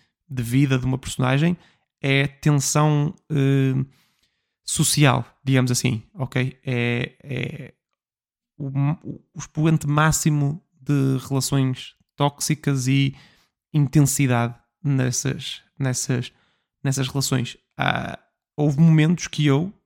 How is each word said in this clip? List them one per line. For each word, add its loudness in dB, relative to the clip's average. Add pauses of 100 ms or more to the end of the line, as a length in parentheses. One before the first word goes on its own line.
(260)
de -6
vida 2
de -4
uma 0
personagem, 0 (440)
é 0
tensão, 0 (160)
eh, 0 (760)
social, 2 (160)
digamos 2
assim, -2 (120)
ok? -4
É, -4
é -10 (840)
o, -8 (340)
o -14 (140)
expoente -2
máximo 0 (160)
de 0 (100)
relações -2 (180)
tóxicas -2
e 2 (560)
intensidade 2 (300)
nessas, -2 (140)
nessas, -4 (540)
nessas -2
relações. -4 (200)
Há, -4 (380)
houve 0
momentos 4
que -2
eu, 2 (140)